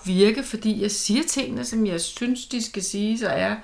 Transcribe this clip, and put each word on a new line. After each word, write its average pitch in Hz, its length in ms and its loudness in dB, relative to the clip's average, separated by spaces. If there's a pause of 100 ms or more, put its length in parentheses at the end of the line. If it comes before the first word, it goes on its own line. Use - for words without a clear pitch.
virke, 202 380 4
fordi 220 400 -2
jeg 208 80 0
siger 208 380 2
tingene, 247 360 -2
som 220 220 0
jeg 175 140 -2
synes, 247 460 -4
de 240 180 -4
skal 202 180 -6
siges 214 400 -2
og 196 120 0
er. 196 300 0